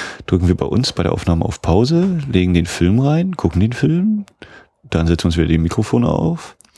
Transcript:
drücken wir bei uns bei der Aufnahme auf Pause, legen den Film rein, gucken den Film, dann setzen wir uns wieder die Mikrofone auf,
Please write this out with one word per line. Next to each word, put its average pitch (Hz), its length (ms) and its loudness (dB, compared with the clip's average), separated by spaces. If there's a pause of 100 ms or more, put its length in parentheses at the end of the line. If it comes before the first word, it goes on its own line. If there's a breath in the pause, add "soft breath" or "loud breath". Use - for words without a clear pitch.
(260 loud breath)
drücken 90 220 2
wir 90 80 2
bei - 100 -2
uns - 260 -2
bei 87 120 -2
der - 80 0
Aufnahme 85 320 0
auf - 180 -6
Pause, 165 560 2 (100)
legen 90 240 2
den 85 140 2
Film 90 320 2
rein, 160 380 0
gucken 85 240 -2
den 113 140 0
Film, 185 520 0 (560 loud breath)
dann 82 240 0
setzen 82 160 0
wir - 40 2
uns 85 100 0
wieder 82 100 2
die 82 120 2
Mikrofone 110 500 0
auf, - 480 -2 (220 loud breath)